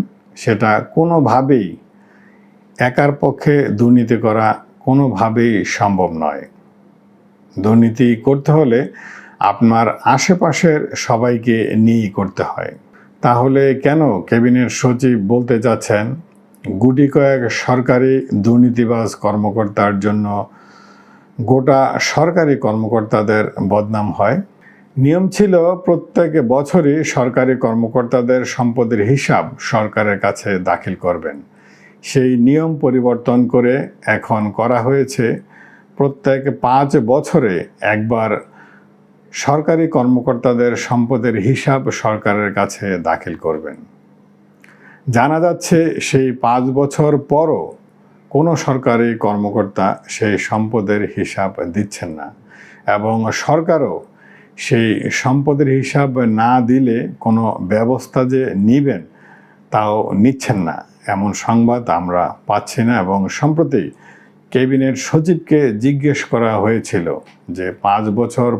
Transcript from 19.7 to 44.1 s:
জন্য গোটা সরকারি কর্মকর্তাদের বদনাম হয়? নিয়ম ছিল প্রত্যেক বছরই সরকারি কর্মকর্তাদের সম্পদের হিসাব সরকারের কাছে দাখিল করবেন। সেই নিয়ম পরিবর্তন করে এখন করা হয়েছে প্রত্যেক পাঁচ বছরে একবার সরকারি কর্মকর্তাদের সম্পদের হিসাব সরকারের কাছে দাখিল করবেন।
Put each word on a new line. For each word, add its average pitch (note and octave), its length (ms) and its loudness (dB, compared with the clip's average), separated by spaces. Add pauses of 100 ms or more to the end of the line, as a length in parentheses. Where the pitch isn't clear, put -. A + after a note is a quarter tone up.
জন্য G#2 280 -2 (1120)
গোটা C3 420 4 (260)
সরকারি D#3+ 520 2
কর্মকর্তাদের G#2+ 840 0 (240)
বদনাম G#2 440 -2
হয়? G#2+ 260 0 (580)
নিয়ম D3+ 340 2
ছিল G3+ 240 2 (300)
প্রত্যেক E3+ 480 0 (160)
বছরই C#3+ 480 2 (100)
সরকারি B2+ 520 0
কর্মকর্তাদের A#2+ 880 0
সম্পদের A#2+ 600 -2
হিসাব C3 360 0 (200)
সরকারের G#2 560 -2
কাছে G2 300 -4 (140)
দাখিল F2+ 320 -4
করবেন। E2+ 420 -4 (640)
সেই B2+ 360 2
নিয়ম D3+ 400 4
পরিবর্তন B2 680 0
করে B2 260 2 (340)
এখন G#2+ 340 -2 (100)
করা A#2+ 300 0
হয়েছে B2+ 440 0 (720)
প্রত্যেক C#3 460 0 (200)
পাঁচ C3+ 280 2 (160)
বছরে B2 480 0 (400)
একবার A2 380 -2 (1000)
সরকারি D#3 540 0
কর্মকর্তাদের B2 920 0
সম্পদের A#2+ 560 0 (120)
হিসাব C3+ 340 0 (120)
সরকারের G#2 600 -2
কাছে G2+ 320 -4 (180)
দাখিল E2 340 -4
করবেন। D#2 400 -6 (1300)